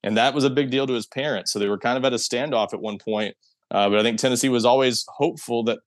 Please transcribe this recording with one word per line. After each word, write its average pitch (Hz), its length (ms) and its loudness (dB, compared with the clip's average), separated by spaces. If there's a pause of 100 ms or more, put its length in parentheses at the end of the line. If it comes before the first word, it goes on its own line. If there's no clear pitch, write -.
And 104 120 -2
that 123 180 4
was 143 120 2
a 139 40 4
big 131 220 0
deal 135 160 0
to 131 60 -2
his 113 120 -4
parents. 131 460 -4
So 104 80 -4
they 101 80 0
were 101 100 0
kind 120 200 -2
of 131 80 -2
at 127 80 2
a - 20 -2
standoff 120 580 -2
at 104 60 -8
one 107 180 -6
point. 107 380 -4 (340)
Uh, 101 200 2
but 104 100 4
I 107 40 2
think 113 140 2
Tennessee 127 320 2
was 120 160 2
always 127 440 4
hopeful 143 560 -4
that 113 220 0